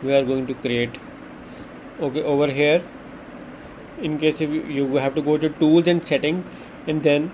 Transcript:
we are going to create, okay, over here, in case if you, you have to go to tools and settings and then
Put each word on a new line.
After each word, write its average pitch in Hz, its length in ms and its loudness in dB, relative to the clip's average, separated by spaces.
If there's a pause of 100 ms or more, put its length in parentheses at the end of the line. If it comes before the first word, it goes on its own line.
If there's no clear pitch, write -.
we 139 100 2
are 139 100 6
going 131 220 0
to 123 80 -6
create, 120 460 -2 (1000)
okay, 143 220 -2
over 143 300 2
here, 147 320 4 (1160)
in 151 200 -4
case 156 220 2
if 147 100 0
you, 156 120 -2
you 139 340 -2
have 135 180 0
to 151 80 0
go 151 160 4
to 156 100 0
tools 160 380 6
and 175 160 4
settings 156 420 0 (400)
and 156 160 -2
then 147 320 4